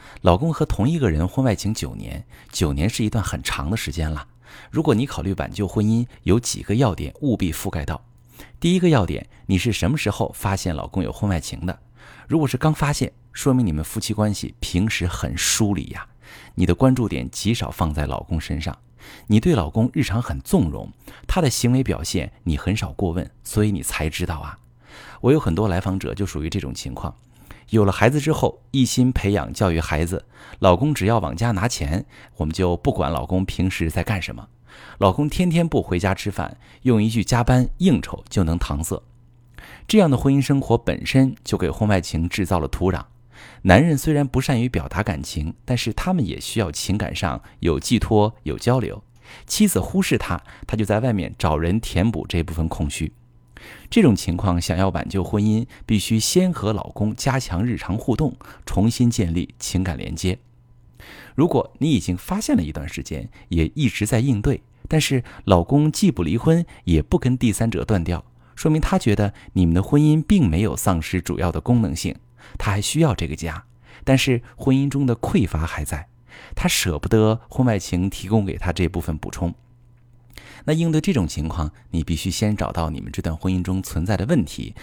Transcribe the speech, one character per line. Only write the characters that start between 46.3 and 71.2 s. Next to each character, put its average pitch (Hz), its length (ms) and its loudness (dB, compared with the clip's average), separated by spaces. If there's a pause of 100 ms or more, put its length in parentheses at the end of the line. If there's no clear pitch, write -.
需 - 200 -4
要 90 100 -2
情 92 260 -4
感 104 180 -4
上 67 280 -4 (180)
有 76 200 2
寄 - 180 0
托、 107 360 2 (100)
有 67 120 -4
交 120 220 0
流。 - 240 -6 (440)
妻 - 200 2
子 135 140 2
忽 190 200 -2
视 160 160 0
他， 90 240 -4 (260)
他 - 100 -4
就 107 80 0
在 104 160 2
外 123 120 0
面 92 240 -2
找 76 200 2
人 85 240 2
填 104 280 0
补 104 200 -2
这 85 140 0
部 80 120 -6
分 82 140 0
空 78 200 -2
虚。 - 240 -6 (800)
这 233 100 4
种 143 140 6
情 87 220 -4
况 87 240 0
想 85 180 -2
要 95 120 2
挽 85 180 -6
救 90 160 -2
婚 104 180 0
姻， 110 240 2 (180)
必 110 140 2
须 110 220 0
先 180 320 2
和 107 200 -2
老 - 180 -6
公 107 260 -4
加 131 240 0
强 90 240 -2
日 120 120 -2
常 92 220 -4
互 110 160 0
动， 117 220 -2 (280)
重 101 240 2
新 120 220 2
建 90 240 0
立 87 240 -4
情 - 240 -2
感 90 160 -4
连 - 160 -8
接。 90 240 -2 (960)
如 156 140 2
果 135 300 0
你 151 120 2
已 127 80 4
经 90 180 -2
发 185 240 -4
现 285 160 0
了 196 60 2
一 76 80 -4
段 76 180 -8
时 - 140 -10
间， 64 260 -8 (200)
也 82 260 2
一 147 140 2
直 - 180 -2
在 113 140 2
应 117 200 2
对， 123 220 0 (240)
但 156 140 2
是 127 240 0 (200)
老 90 180 4
公 147 280 4
既 185 200 2
不 120 120 -2
离 82 140 0
婚， 160 280 2 (200)
也 80 180 4
不 - 160 0
跟 127 180 0
第 120 160 2
三 113 180 0
者 92 140 -2
断 92 200 0
掉， 85 180 -4 (320)
说 - 160 0
明 156 100 2
他 190 180 0
觉 107 180 2
得 101 160 0 (220)
你 92 100 4
们 82 100 4
的 92 80 2
婚 143 180 4
姻 151 220 4
并 170 260 4
没 80 120 2
有 98 160 0
丧 85 240 0
失 90 200 -2